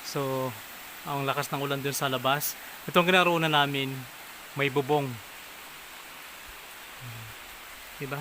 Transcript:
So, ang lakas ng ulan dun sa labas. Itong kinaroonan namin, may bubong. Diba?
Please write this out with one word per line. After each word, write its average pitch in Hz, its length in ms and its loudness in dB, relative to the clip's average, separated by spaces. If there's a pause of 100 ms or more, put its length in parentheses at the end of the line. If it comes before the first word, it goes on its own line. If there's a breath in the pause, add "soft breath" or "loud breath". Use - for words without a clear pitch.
So, 135 460 -2 (560)
ang 139 240 0
lakas 135 240 0
ng 143 80 -2
ulan 139 200 0
dun 139 140 -2
sa 143 140 2
labas. 131 480 2 (320 loud breath)
Itong 175 160 8
kinaroonan 175 480 8
namin, 139 400 4 (640)
may 139 160 2
bubong. 143 340 4 (3000)
Diba? 139 200 -4